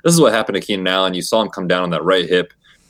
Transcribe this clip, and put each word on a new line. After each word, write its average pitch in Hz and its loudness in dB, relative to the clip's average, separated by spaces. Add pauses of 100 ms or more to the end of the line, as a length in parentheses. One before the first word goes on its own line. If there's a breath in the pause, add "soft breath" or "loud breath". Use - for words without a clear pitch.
this 170 4
is 170 6
what 123 4
happened 107 -2
to 95 -2
Keenan 95 -4
Allen. 95 0
You 92 -6
saw 113 0
him 101 -4
come 92 -8
down 90 0
on 90 -4
that 78 -4
right 90 2
hip, 87 0 (380 soft breath)